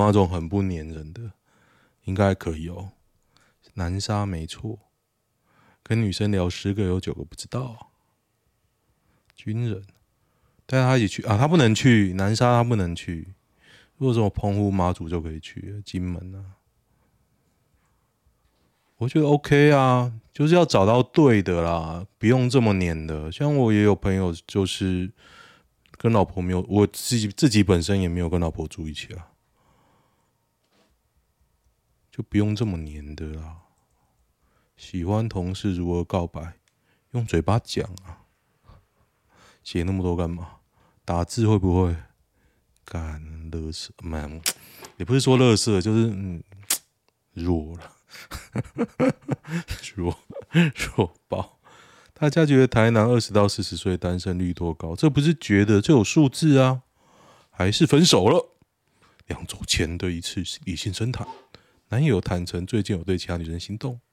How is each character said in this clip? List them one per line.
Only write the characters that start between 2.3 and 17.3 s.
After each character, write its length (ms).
可 220
以 140
哦。 240
南 260
沙 260
没 220
错， 320
跟 180
女 80
生 220
聊 180
十 240
个 120
有 120
九 160
个 120
不 100
知 120
道。 440
军 340
人， 160
带 160
他 160
一 40
起 80
去 140
啊， 140
他 80
不 120
能 180
去， 380
南 200
沙 200
他 100
不 140
能 180
去。 380
如 80
果 80
什 60
么 100
澎 260
湖、 140
马 220
祖 160
就 140
可 100
以 80
去， 460
金 160
门 340
啊。 220